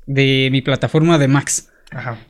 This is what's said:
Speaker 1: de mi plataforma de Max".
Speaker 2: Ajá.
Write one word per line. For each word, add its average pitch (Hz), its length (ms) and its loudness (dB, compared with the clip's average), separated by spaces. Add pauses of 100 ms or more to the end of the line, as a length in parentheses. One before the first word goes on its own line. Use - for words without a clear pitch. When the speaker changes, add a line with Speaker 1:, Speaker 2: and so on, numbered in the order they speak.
Speaker 1:
de 135 440 0
mi 135 120 0
plataforma 156 560 0
de 139 100 2
Max". - 400 -2 (240)
Speaker 2:
Ajá. 120 260 -12 (100)